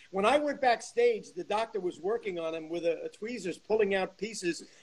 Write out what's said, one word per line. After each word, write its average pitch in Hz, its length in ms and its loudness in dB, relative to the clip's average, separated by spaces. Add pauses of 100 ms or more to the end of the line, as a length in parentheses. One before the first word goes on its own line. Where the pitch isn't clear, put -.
(120)
When 196 140 0
I 269 120 6
went 294 220 0
backstage, 233 720 2
the 175 140 -8
doctor 220 340 -2
was 156 220 -4
working 196 380 -2
on 160 140 -4
him 160 140 -8
with 170 160 -4
a, 160 220 0
a - 20 -6
tweezers, 196 500 -6
pulling 208 380 2
out 185 220 -2
pieces 190 480 -4 (180)